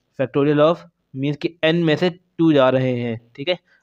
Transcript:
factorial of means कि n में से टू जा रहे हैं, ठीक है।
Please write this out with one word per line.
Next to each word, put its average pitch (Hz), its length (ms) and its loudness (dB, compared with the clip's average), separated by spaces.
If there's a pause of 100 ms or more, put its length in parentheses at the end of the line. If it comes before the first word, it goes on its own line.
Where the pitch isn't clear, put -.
(200)
factorial 143 420 0
of 165 240 2 (320)
means 139 200 -4
कि - 280 -8
n 170 180 2
में 151 120 2
से 180 140 -2
टू 165 440 -2
जा 131 160 4
रहे 131 300 0
हैं, 117 200 -6 (160)
ठीक 143 120 -8
है। 180 100 -2 (260)